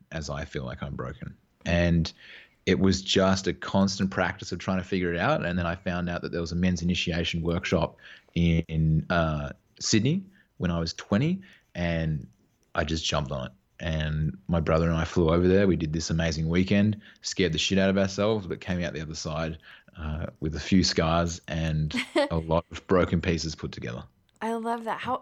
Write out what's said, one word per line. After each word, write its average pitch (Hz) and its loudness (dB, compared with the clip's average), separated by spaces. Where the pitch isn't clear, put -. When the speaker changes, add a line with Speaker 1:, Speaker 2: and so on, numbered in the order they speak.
Speaker 1:
as 78 -8
I 71 -6
feel 71 -8
like 64 -8
I'm 71 -8
broken. - -10
And 85 2
it 92 4
was 95 4
just 95 2
a 90 -2
constant 98 0
practice 90 -2
of 87 -6
trying 92 -2
to 90 -4
figure 90 0
it 85 -2
out. 135 0
And 90 0
then 87 0
I 85 0
found 87 -4
out 85 -4
that 67 -6
there 85 -2
was 82 -4
a 85 -2
men's 90 2
initiation 85 0
workshop 85 0
in, 80 2
uh, 78 0
Sydney 135 2
when 90 0
I 85 0
was 82 -4
twenty, 160 0
and 78 -2
I 82 0
just 80 -2
jumped 73 -2
on 64 -6
it. 64 -14
And 78 -2
my 85 2
brother 80 4
and 82 2
I 80 0
flew 82 2
over 87 4
there. 98 6
We 92 4
did 78 -2
this 80 -4
amazing 80 0
weekend, 101 2
scared 87 0
the 82 0
shit - 2
out 95 4
of 98 2
ourselves, 101 0
but 82 -8
came 90 -4
out 80 -6
the 73 -6
other 78 -8
side, 80 -6
uh, 80 -6
with - -4
a 80 -6
few 92 4
scars 82 0
and 78 -2
Speaker 2:
<laughs> 285 2
Speaker 1:
a 82 -2
lot 80 0
of - -16
broken 87 4
pieces 82 -2
put - -10
together. 64 -10
Speaker 2:
I 226 -2
love 233 -6
that. 226 -6
How, 247 -4